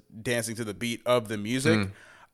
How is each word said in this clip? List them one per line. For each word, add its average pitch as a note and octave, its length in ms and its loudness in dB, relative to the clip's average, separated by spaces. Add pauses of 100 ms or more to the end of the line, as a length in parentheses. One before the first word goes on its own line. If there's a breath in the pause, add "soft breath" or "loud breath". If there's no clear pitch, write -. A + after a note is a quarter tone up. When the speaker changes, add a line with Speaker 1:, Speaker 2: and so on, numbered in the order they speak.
(220)
Speaker 1:
dancing A#2 360 -2
to A#2+ 60 -2
the G#2+ 100 -4
beat A#2 320 -4
of A#2+ 240 2
the A2 80 -4
music, A2+ 420 2
Speaker 2:
Mm. G2 120 0 (420 loud breath)